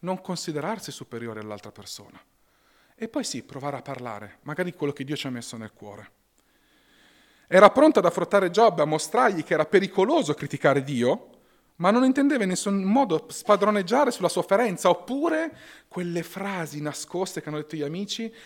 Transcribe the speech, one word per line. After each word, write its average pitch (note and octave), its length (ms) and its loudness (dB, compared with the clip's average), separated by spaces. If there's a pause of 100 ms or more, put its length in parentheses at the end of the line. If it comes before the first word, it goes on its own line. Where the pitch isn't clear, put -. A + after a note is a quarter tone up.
non F#3 200 -6
considerarsi E3+ 680 -6
superiore A#2 500 -12
all'altra G#2+ 320 -14
persona. - 480 -18 (760)
E A3 140 -10
poi B3+ 160 -6
sì, - 180 -8
provare C#3 340 -8
a A#2+ 60 -14
parlare, A2+ 600 -12
magari E3+ 300 -6
quello C#3+ 200 -4
che C3+ 120 -10
Dio C#3 120 -6
ci - 100 -8
ha C3+ 40 -6
messo A#2+ 260 -10
nel A2 160 -12
cuore. G#2 380 -18 (1400)
Era G3 200 10
pronta D4 280 6
ad F#3 60 6
affrontare F#3 460 2
Giobbe, F3+ 320 4
a - 20 4
mostrargli E3+ 580 0
che - 120 -2
era D#3 100 2
pericoloso G3 680 2
criticare C#3+ 500 2
Dio, C3 460 0 (460)
ma F3 140 2
non A#3+ 140 4
intendeva C4+ 380 2
in F#3+ 80 0
nessun G3 320 -2
modo G3 460 0
spadroneggiare G#3 800 2
sulla F3 180 -2
sofferenza, F#3+ 640 2
oppure D#4 680 -2 (320)
quelle F3 340 -6
frasi E3+ 600 -8
nascoste E3+ 580 -6
che - 80 -10
hanno D3+ 100 -6
detto D3+ 160 -10
gli D#3 80 -6
amici, G3 500 -6 (140)